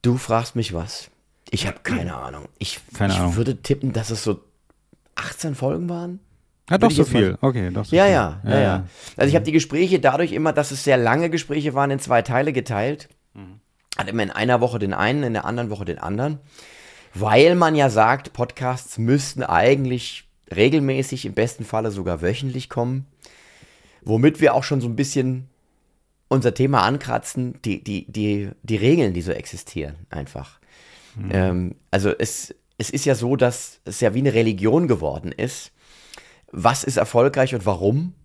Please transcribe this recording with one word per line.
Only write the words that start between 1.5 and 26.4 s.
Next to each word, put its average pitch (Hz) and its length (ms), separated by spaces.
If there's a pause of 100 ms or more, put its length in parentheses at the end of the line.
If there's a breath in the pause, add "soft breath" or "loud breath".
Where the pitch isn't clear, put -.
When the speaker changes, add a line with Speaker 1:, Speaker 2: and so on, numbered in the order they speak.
Speaker 1:
Ich 95 160
hab - 160
keine 87 320
Ahnung. 65 300 (140)
Ich, - 200 (180)
Speaker 2:
Keine 98 160
Speaker 1:
ich 92 60
Speaker 2:
Ahnung. 87 180
Speaker 1:
würde 117 200
tippen, 135 360
dass 113 180
es 110 120
so 101 180 (760)
achtzehn - 400
Folgen 160 320
waren. 175 320 (500)
Speaker 2:
Ja, - 40
Speaker 1:
Würde 196 60
Speaker 2:
doch 233 100
Speaker 1:
ich 147 60
Speaker 2:
so 143 80
Speaker 1:
jetzt - 100
mal 110 80
Speaker 2:
viel. 90 180
Okay, 120 320
doch 101 140
so 156 100
Speaker 1:
Ja, 190 80
Speaker 2:
viel. 196 80
Speaker 1:
ja, 98 320
ja, 107 60
Speaker 2:
Ja, 107 60
Speaker 1:
ja. 104 60
Speaker 2:
ja. 95 220 (320 loud breath)
Speaker 1:
Also 139 140
ich 151 40
hab 165 80
Speaker 2:
Mhm. - 40
Speaker 1:
die 156 60
Gespräche 160 480
dadurch 139 320
immer, 156 200
dass 147 180
es 135 140
sehr 131 140
lange 135 320
Gespräche 151 420
waren, 139 180
in 139 80
zwei 120 220
Teile 131 320
geteilt. 127 560 (240)
Speaker 2:
Mhm. 101 280 (360)
Speaker 1:
Hat 95 120
immer 110 140
in 95 80
einer 120 300
Woche 117 180
den 98 140
einen, 131 300
in 120 100
der 107 140
anderen 117 240
Woche 101 160
den 87 120
anderen. 131 400 (760 loud breath)
Weil 113 400
man 165 200
ja 139 140
sagt, 113 460
Podcasts 127 640
müssten 135 440
eigentlich 123 840 (260)
regelmäßig, 135 680
im 101 80
besten 113 320
Falle 110 260
sogar 90 300
wöchentlich 127 480
kommen. 127 380 (960 soft breath)
Womit 131 380
wir 151 140
auch 131 100
schon 135 160
so 120 80
ein 113 80
bisschen 131 520 (800)
unser 123 260